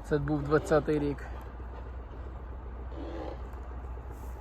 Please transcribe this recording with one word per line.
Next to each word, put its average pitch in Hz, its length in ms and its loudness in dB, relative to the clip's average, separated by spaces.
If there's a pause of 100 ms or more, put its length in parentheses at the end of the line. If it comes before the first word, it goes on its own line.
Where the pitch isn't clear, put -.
це 156 140 4
був 147 260 4
двадцятий 151 560 6
рік. 143 180 2 (3250)